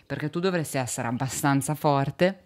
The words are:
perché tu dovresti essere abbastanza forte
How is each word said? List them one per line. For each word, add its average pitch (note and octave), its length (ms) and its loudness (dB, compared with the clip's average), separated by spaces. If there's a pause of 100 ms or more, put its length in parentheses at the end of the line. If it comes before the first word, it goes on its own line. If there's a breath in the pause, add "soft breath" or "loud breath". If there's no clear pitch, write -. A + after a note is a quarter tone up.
perché C#3+ 240 -4
tu F3 100 -4
dovresti F3 380 0
essere B2 300 -4
abbastanza C3+ 680 0
forte C#3+ 720 0